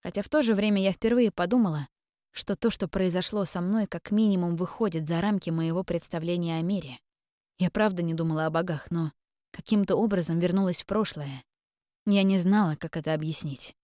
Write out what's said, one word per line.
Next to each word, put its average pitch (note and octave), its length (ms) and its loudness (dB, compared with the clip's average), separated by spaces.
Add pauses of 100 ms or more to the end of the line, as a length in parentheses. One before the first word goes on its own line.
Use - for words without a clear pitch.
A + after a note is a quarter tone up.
Хотя F#3+ 180 -4
в - 80 -8
то D4+ 120 4
же A3+ 120 2
время G3+ 280 2
я F#3+ 100 4
впервые A3+ 400 2
подумала, F3+ 560 0 (440)
что - 240 -4
то, A#3 140 0
что G3 180 -2
произошло F#3 580 0
со F3 160 -4
мной, G3+ 260 0
как - 240 -10
минимум F#3+ 440 2
выходит E3 520 -4
за E3 140 0
рамки G3+ 280 -2
моего E3 340 -2
представления E3+ 760 -4
о D#3+ 40 -2
мире. E3 380 -4 (580)
Я F3+ 140 2
правда G3 320 2
не E3 100 -2
думала D#3+ 320 0
о D#3+ 40 0
богах, E3 420 -2
но E3 200 -2 (400)
каким-то G3+ 440 0
образом F3 440 0
вернулась F3+ 420 0
в - 40 -14
прошлое. D3 580 -4 (600)
Я G3+ 180 4
не G3 140 4
знала, F#3 380 4
как - 200 -10
это D#3 180 -2
объяснить. D#3 720 -6